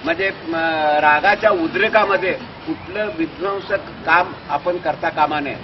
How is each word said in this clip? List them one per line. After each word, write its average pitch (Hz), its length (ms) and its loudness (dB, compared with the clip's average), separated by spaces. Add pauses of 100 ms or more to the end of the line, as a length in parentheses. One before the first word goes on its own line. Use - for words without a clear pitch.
म्हणजे, 170 240 -2
अ, 165 300 -6 (420)
रागाच्या 175 500 4
उद्रेकामध्ये 190 800 2 (360)
कुठलं 190 500 -6
विध्वंसक 175 880 -4
काम 170 280 4 (160)
आपण 175 280 -2
करता 165 320 -2
कामा 151 300 0
नये. 135 240 -6